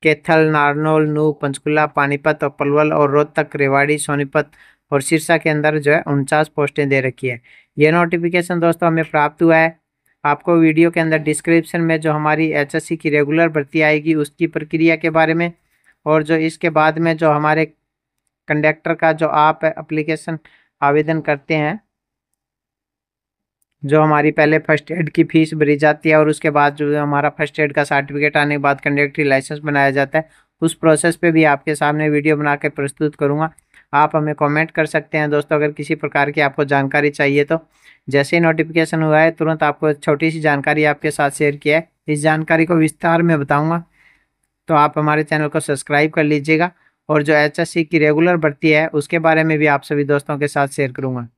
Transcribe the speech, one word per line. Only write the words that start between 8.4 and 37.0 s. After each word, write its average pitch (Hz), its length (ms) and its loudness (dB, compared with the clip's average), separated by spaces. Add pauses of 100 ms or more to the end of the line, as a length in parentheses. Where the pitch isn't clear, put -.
दोस्तों 170 260 0
हमें 165 200 0
प्राप्त 147 360 -2
हुआ 165 140 6
है। 160 220 0 (460)
आपको 151 320 0
वीडियो 160 340 4
के 170 100 -4
अंदर 160 200 0
डिस्क्रिप्शन 160 640 -2
में 165 180 0
जो 156 120 -2
हमारी 151 420 -2
एचएससी 151 420 -4
की 160 140 -6
रेगुलर 147 400 2
भर्ती 156 320 -4
आएगी 151 340 0
उसकी 151 320 -4
प्रक्रिया 160 480 0
के 165 160 -4
बारे 160 220 2
में 170 180 -2 (540)
और 156 160 2
जो 160 160 0
इसके 160 340 -2
बाद 156 260 2
में 165 180 0
जो 156 140 2
हमारे 151 340 2 (840)
कंडक्टर 156 460 -2
का 160 200 0
जो 160 140 -2
आप 151 360 0
एप्लीकेशन 156 720 -6 (440)
आवेदन 151 380 0
करते 151 340 -4
हैं, 156 260 -4 (2000)
जो 143 200 2
हमारी 151 280 2
पहले 151 300 2
फर्स्ट 151 300 -2
एड 160 200 -4
की 165 140 2
फीस 156 300 0
भरी 147 220 2
जाती 151 320 0
है 156 80 4
और 151 120 4
उसके 156 220 -2
बाद 147 260 2
जो 147 220 -2
हमारा 147 300 -2
फर्स्ट 147 300 -6
एड 151 140 0
का 147 120 0
सर्टिफिकेट 143 520 -2
आने 147 180 2
के 143 60 -4
बाद 139 200 0
कंडक्टरी 143 440 -2
लाइसेंस 139 360 0
बनाया 143 300 0
जाता 139 280 -2
है, 160 100 -6 (340)
उस 165 120 0
प्रोसेस 160 420 2
पे 170 160 0
भी 160 140 4
आपके 147 280 0
सामने 151 340 -2
वीडियो 147 280 0
बना 147 200 -2
के 147 140 -6
प्रस्तुत 147 440 -6
करूँगा। 151 360 -2 (420)
आप 151 240 2
हमें 151 180 -2
कमेंट 151 360 -2
कर 156 180 -2
सकते 156 300 -4
हैं 151 120 -2
दोस्तों, 147 260 0
अगर 147 160 0
किसी 151 240 -6
प्रकार 147 340 -2
की 151 100 -4
आपको 143 260 0
जानकारी 143 460 0